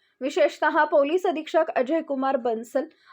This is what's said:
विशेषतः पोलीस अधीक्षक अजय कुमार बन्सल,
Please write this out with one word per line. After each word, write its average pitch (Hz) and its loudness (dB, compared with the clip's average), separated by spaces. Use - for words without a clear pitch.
विशेषतः 302 0
पोलीस 302 2
अधीक्षक 320 0
अजय 277 0
कुमार 269 -2
बन्सल, 240 -4